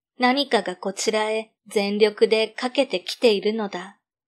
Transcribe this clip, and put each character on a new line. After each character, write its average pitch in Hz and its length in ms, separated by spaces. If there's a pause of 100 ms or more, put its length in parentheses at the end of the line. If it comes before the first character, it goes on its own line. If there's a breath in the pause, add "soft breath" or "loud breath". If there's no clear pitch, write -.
(180)
何 262 300
か 220 140
が 180 140
こ 190 180
ち - 180
ら 214 200
へ 220 200 (160)
全 202 300
力 208 300
で 220 200
か 247 220
け 262 160
て 185 160
き - 140
て 233 180
い 196 80
る 208 120
の 220 140
だ。 190 320 (280)